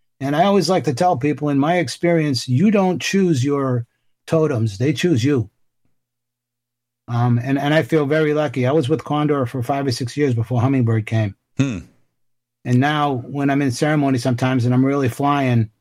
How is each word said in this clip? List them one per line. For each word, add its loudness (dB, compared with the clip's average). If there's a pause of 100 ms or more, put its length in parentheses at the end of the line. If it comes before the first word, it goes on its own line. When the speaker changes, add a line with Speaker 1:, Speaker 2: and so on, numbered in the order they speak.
(200)
Speaker 1:
And -4
I 4
always 2
like 2
to 0
tell 2
people, -2
in 0
my 2
experience, -2
you 2
don't 0
choose 0
your -2 (400)
totems, 0
they 0
choose 0
you. 0 (1600)
Um, 2
and, -2
and 0
I 4
feel 0
very 0
lucky. -2
I 0
was 2
with -2
Condor 0
for -6
five -2
or 0
six -6
years 0
before -2
Hummingbird 0
came. -2 (220)
Speaker 2:
Hmm. -2 (840)
Speaker 1:
And 2
now 0
when -4
I'm 0
in 0
ceremony 0
sometimes 0
and 2
I'm 4
really 0
flying 0